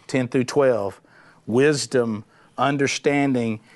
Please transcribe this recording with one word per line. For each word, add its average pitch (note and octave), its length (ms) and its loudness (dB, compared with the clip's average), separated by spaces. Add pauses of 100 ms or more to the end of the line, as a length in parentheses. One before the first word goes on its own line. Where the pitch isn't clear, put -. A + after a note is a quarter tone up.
ten C3 180 -2
through B2+ 180 0
twelve. A#2+ 560 0 (460)
"Wisdom, B2 800 0 (340)
understanding, C3+ 1040 0 (160)